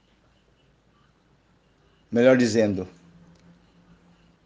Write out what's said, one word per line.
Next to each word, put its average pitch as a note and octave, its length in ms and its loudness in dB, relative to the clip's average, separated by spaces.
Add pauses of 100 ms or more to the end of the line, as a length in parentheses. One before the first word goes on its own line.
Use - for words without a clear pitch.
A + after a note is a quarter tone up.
(2000)
melhor B2 260 2
dizendo, G#2 500 -2 (1600)